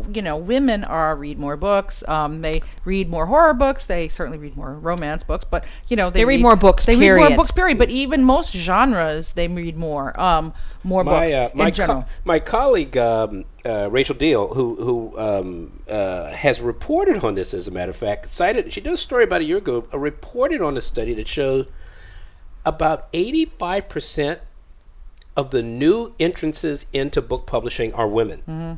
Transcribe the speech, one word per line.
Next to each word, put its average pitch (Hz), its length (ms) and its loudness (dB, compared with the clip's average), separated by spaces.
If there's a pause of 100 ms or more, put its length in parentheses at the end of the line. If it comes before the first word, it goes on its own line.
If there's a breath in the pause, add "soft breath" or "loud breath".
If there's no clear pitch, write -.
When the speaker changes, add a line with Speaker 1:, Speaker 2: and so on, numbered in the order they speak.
(140)
Speaker 1:
you 214 80 -4
know, 156 160 -4
women 220 460 0
are, 156 300 -2
read 143 240 -8
more 143 160 -4
books, 196 540 -2
um, 156 320 -2
they 160 220 0 (240 soft breath)
read 185 240 -2
more 165 160 0
horror 302 260 6
books, 269 320 0
they 170 240 -2
certainly 151 300 -6
read 147 180 -12
more 139 160 -10
romance 156 500 -4
books, 160 260 -4
but, - 160 -2 (220 soft breath)
you 240 120 -2
know, 185 100 2
they 208 120 2
Speaker 2:
They 226 40 6
read 262 120 4
Speaker 1:
read 233 60 4
Speaker 2:
more 233 140 10
books, 185 300 8
Speaker 1:
they 233 100 8
read 202 140 8
more 185 80 10
Speaker 2:
period. 294 180 8
Speaker 1:
books, - 140 4
period. 349 280 4
But 240 120 6
even 269 340 2
most 277 300 4
genres, 180 800 0
they 170 140 0
read 170 280 -6
more, 147 420 -4
um, 160 360 2 (280 soft breath)
more 185 220 0
Speaker 3:
My, 151 160 4
Speaker 1:
books 160 140 2
Speaker 3:
uh, 123 180 0
Speaker 1:
in 135 60 -4
Speaker 3:
my 202 80 2
co-, 196 100 4
Speaker 1:
general. 196 280 0 (200 soft breath)
Speaker 3:
my 165 160 2
colleague, 220 560 2
um, 110 480 0 (220)
uh, 104 240 -2
Rachel 131 240 2
Deal, 120 400 2
who, 123 220 0
who, 113 420 -4
um, 92 540 -4 (160)
uh, 92 420 -4
has - 320 0
reported 294 600 0
on 107 120 0
this, 92 180 -4
as 95 160 -8
a - 20 -10
matter 90 200 -6
of 90 60 -12
fact, 104 340 -4
cited, 180 420 -2
she 202 80 -8
did 294 140 -6
a - 20 -2
story 240 280 0
about 180 180 0
a - 20 -2
year 170 140 -2
ago, 120 340 -4
uh, 147 60 -6
reported 240 640 -4
on 143 160 -2
a - 20 -4
study 117 320 -4
that 113 160 -6
showed 135 400 -2 (960 soft breath)
about 160 480 0
eighty-five 202 760 -2
percent 151 500 -4 (960)
of 139 140 0
the 123 120 2
new 147 580 2
entrances 160 720 -2
into 139 280 0
book 127 260 -4
publishing 117 480 -4
are 113 140 0
women. 104 300 0 (100)
Speaker 1:
Mm-hmm. 165 300 -8